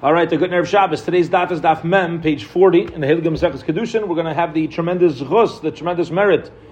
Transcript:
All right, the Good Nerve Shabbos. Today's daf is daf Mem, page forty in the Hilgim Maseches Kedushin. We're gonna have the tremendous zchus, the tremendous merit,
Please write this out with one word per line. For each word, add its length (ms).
All 100
right, 160
the 80
Good 140
Nerve 180
Shabbos. 320
Today's 300
daf 200
is 120
daf 200
Mem, 380
page 240
forty 380
in 180
the 60
Hilgim 220
Maseches 360
Kedushin. 420
We're 80
gonna 200
have 180
the 160
tremendous 500
zchus, 440
the 80
tremendous 400
merit, 400